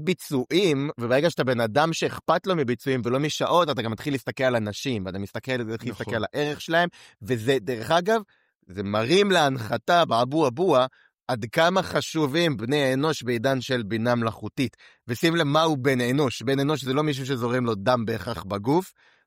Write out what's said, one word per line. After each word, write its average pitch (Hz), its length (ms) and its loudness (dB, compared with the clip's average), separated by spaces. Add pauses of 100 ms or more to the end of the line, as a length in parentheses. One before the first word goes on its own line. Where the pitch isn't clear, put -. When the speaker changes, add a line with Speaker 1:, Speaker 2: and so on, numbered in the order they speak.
Speaker 1:
ביצועים, 151 840 0 (100)
וברגע 127 300 2
שאתה 151 140 -2
בן 123 160 0
אדם 123 340 2
שאכפת 160 540 -2
לו - 80 0
מביצועים 127 500 -2
ולא 123 140 0
משעות, 151 500 2
אתה 117 120 -2
גם 107 100 -4
מתחיל 143 220 -6
להסתכל 131 300 -4
על 127 120 2
אנשים, 107 500 -4
ואתה 95 140 -8
מסתכל, 117 380 -6
מתחיל 113 160 -6
Speaker 2:
נכון. 117 160 -10
Speaker 1:
להסתכל 110 260 -8
על 107 80 -2 (100)
הערך 147 280 -4
שלהם, 170 280 0 (320)
וזה, 123 400 0
דרך 117 300 -4
אגב, 185 300 2 (460)
זה 92 160 -8
מרים 123 480 2
להנחתה 143 760 2
באבו 131 420 2
אבוה, 131 380 4 (420)
עד 123 240 -4
כמה 180 320 2
חשובים 156 760 0
בני 131 260 0
האנוש 135 400 0
בעידן 123 380 0
של 123 220 -2
בינה 113 320 0
מלאכותית. 113 640 -4 (300)
ושים 165 280 0
לב 170 80 2
מהו 156 340 4
בן 127 240 2
אנוש. 127 400 0
בן 135 180 0
אנוש 139 240 0
זה 131 100 -2
לא 147 100 2
מישהו 139 220 -2
שזורם 123 400 0
לו 113 100 2
דם 113 300 2
בהכרח 101 380 -6
בגוף, 101 500 -2 (320)